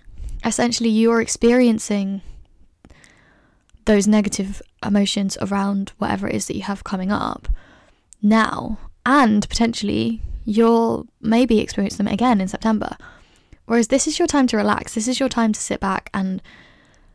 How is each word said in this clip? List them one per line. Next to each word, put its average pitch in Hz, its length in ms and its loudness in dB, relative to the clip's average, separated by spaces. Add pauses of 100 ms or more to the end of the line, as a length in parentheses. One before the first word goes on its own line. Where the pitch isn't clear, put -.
(440)
Essentially, 233 460 0
you 220 200 4
are 233 100 2
experiencing 220 1000 2 (1600)
those 208 200 4
negative 202 560 0 (240)
emotions 202 540 0
around 196 580 -2
whatever 196 300 -2
it 214 80 -2
is 196 100 -4
that - 80 -8
you 196 80 -6
have 202 220 -8
coming 190 260 -4
up - 380 -4 (760)
now, 214 560 2 (260)
and 240 440 4
potentially 226 760 -2 (220)
you'll 226 640 2 (120)
maybe 226 380 4
experience - 380 -2
them 202 100 -2
again 220 340 2
in 190 60 -2
September. - 500 -2 (680)
Whereas 226 240 0
this 269 180 2
is 302 120 -4
your 339 100 2
time 277 200 2
to 226 80 0
relax. 208 380 -2
This 220 140 -2
is 254 100 -2
your 269 100 0
time 226 240 0
to - 80 -4
sit - 200 -6
back 196 340 -4
and 190 260 -4 (760)